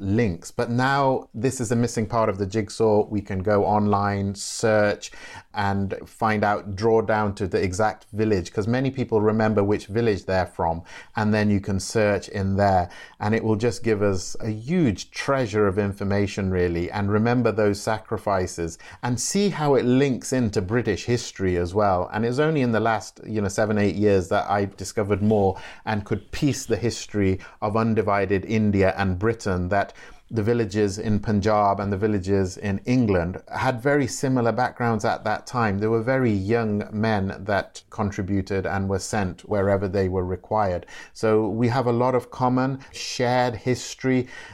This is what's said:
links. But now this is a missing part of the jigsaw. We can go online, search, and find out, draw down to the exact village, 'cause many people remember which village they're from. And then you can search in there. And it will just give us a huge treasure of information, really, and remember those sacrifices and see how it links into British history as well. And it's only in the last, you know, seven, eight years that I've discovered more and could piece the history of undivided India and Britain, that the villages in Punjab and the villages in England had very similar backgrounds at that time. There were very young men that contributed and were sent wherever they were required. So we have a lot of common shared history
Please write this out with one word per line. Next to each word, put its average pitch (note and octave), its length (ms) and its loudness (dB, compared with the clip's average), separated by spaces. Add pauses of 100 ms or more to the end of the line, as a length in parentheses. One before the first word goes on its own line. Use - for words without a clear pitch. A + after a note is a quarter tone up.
links. G2 500 -2
But A2+ 200 -4
now C3 600 2
this B2+ 280 -4
is A2+ 100 -2
a A#2 60 2
missing A#2 280 0
part A2 240 0
of F#2+ 80 0
the G2 100 -2
jigsaw. G#2+ 600 2
We G#2 140 -2
can F#2+ 240 -6
go G2+ 200 2
online, G2+ 720 0
search, - 760 0 (420)
and G2 400 -2 (100)
find G#2+ 380 0
out, G#2 320 0
draw A2+ 260 4
down G#2 360 0
to G2+ 100 -2
the F#2 160 0
exact F#2+ 500 -2
village, G#2 400 0
'cause G#2 140 -2
many C3 240 0
people A#2 300 0
remember A2 420 4
which G2+ 240 0
village G#2+ 380 0
they're F#2 220 0
from. E2 360 -4 (320)
And G#2+ 180 2
then G#2+ 160 2
you G2+ 120 2
can G2 180 -2
search G#2 500 0
in G2 280 -2
there. F#2+ 320 4 (320)
And G#2+ 160 0
it - 80 -2
will A2 120 2
just A2 280 -2
give G#2+ 180 2
us G2 380 0
a A2+ 100 -4
huge A#2+ 600 0
treasure G#2+ 560 0
of F#2+ 100 0
information, G2+ 720 0
really, F2 400 0
and G2+ 220 -2
remember A#2 400 2
those G#2 280 0
sacrifices G2 1000 -4 (260)
and B2 160 -2
see G3+ 300 0
how D3 260 0
it A2+ 80 2
links B2+ 480 2
into A#2 280 0
British G#2+ 440 -2
history G2 520 -2
as F2 160 -2
well. G2 400 2
And G#2+ 120 -2
it's B2 160 -2
only D#3 220 2
in A#2+ 100 0
the G#2+ 80 2
last, A2 460 -2
you G#2+ 160 -4
know, F#2+ 60 0
seven, G#2+ 280 0
eight G2+ 180 2
years G2 340 4
that G#2 220 0
I've G2+ 240 0
discovered G2+ 460 -2
more G#2 380 2 (260)
and G#2+ 180 -4
could - 300 -6
piece C3+ 320 -2
the A2 120 -2
history G2+ 640 0 (220)
of G#2 160 -2
undivided G2+ 720 2
India G2+ 500 2
and F#2+ 220 -2
Britain, F#2+ 500 -2
that G2 240 0 (380)
the A2+ 120 -2
villages G#2 540 0
in G#2+ 220 0
Punjab G#2 600 2
and G2+ 140 -2
the F#2+ 60 -2
villages G2 580 0
in G2+ 300 -4
England G2+ 560 2 (100)
had B2 300 -2
very C#3+ 240 2
similar B2+ 460 0
backgrounds A2+ 520 0
at G#2 200 0
that G#2+ 220 -4
time. G#2+ 320 0
There G#2+ 120 0
were A2+ 100 2
very B2+ 320 0
young G#2 580 0
men G#2 500 0
that G2 500 -4
contributed G2 720 -2
and G2 240 -2
were F#2+ 120 -2
sent F#2+ 460 -4
wherever G2 400 2
they F#2+ 220 0
were F#2 160 0
required. F#2 640 -2 (260)
So A2 360 2
we A2+ 200 0
have B2 180 0
a A#2+ 60 2
lot B2 220 2
of A#2+ 160 -2
common C3 480 0 (140)
shared B2 640 0
history B2+ 720 -2 (260)